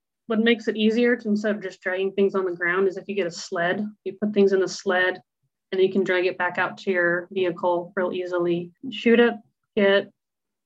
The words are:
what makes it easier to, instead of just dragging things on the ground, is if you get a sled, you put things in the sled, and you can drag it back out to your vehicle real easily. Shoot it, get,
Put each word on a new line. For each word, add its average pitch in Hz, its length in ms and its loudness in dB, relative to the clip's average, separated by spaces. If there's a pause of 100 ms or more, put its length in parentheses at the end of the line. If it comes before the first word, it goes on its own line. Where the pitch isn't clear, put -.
(280)
what 226 120 0
makes 233 280 2
it 214 100 -4
easier 226 400 2
to, 214 100 -12
instead 208 280 0
of 208 60 -10
just 185 200 -12
dragging 190 320 -4
things 196 220 0
on 190 100 0
the 175 100 -6
ground, 180 320 0
is 180 100 -4
if 180 100 -12
you 202 80 -8
get 180 120 -2
a 165 40 -8
sled, 185 540 -4 (200)
you 190 80 -8
put 208 200 -4
things 196 200 4
in 190 80 4
the 180 60 0
sled, 185 540 -2 (500)
and 190 100 0
you 190 100 4
can 196 120 2
drag 180 220 0
it 180 120 -2
back 180 200 -4
out 214 220 -2
to 196 120 -2
your 175 400 0
vehicle 175 640 -2
real 180 180 -2
easily. 175 580 -2 (200)
Shoot 233 280 4
it, 233 140 4 (420)
get, 196 340 4 (560)